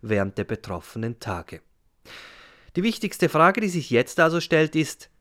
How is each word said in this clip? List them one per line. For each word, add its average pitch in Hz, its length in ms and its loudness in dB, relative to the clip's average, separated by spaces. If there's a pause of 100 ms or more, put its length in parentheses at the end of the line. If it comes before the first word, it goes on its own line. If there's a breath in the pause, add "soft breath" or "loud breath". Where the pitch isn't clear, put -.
während 101 380 -2
der 98 60 -4
betroffenen 110 720 -8
Tage. 85 420 -10 (1120 loud breath)
Die 175 60 2
wichtigste 202 480 0
Frage, 185 320 4
die 208 80 0
sich 170 220 -4
jetzt 120 280 2
also 160 220 4
stellt, 160 340 2
ist, - 460 -4